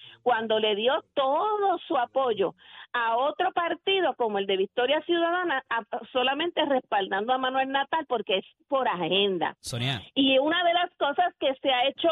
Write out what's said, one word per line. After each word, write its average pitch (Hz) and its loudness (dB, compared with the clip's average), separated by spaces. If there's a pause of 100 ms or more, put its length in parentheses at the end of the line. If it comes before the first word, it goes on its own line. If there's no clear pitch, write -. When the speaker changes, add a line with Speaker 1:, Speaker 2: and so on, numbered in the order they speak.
(220)
Speaker 1:
Cuando 226 2
le 214 0
dio 247 0 (120)
todo 392 2
su 311 -2
apoyo 240 0 (400)
a 233 0
otro 311 0
partido 339 0
como 214 -2
el 196 -2
de 196 0
Victoria 247 0
Ciudadana, 349 0
a-, 226 -4 (300)
solamente 285 -2
respaldando 226 0
a 262 2
Manuel 262 -2
Natal 277 -2
porque 214 -2
es 208 -6 (240)
por 254 0
agenda. 180 0
Speaker 2:
Sonia. 123 -4 (120)
Speaker 1:
Y 269 2
una 320 2
de 339 2
las 349 0
cosas 339 0
que 277 -2
se 277 0
ha 254 2
hecho - -2